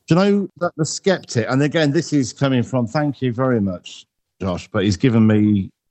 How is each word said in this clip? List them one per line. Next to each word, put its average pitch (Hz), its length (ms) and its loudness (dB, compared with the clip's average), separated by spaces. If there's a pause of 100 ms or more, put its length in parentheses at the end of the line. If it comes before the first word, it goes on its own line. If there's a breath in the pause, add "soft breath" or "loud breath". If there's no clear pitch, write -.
Do 160 80 4
you 180 60 4
know 202 280 2 (100)
that 175 160 -4
the 160 100 -2
skeptic, - 640 -2
and 131 120 0
again, 147 300 0
this 156 200 -2
is 139 220 0
coming 135 300 0
from, 123 240 -2
thank 147 340 -4
you 131 120 -2
very 127 280 0
much, 92 440 -8 (360)
Josh, 90 300 -6
but 104 120 -2
he's 98 140 2
given 113 300 4
me, 104 420 2 (220)